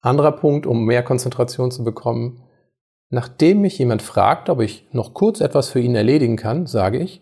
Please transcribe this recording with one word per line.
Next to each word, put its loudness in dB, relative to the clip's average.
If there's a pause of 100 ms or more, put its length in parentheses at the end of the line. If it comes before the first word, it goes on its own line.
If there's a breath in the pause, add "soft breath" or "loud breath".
Anderer 2
Punkt, 0
um 0
mehr 2
Konzentration -2
zu -10
bekommen: -4 (680 soft breath)
Nachdem 2
mich 0
jemand 0
fragt, 0
ob 0
ich -6
noch -4
kurz 0
etwas 0
für -2
ihn 0
erledigen 2
kann, -4
sage 0
ich: -6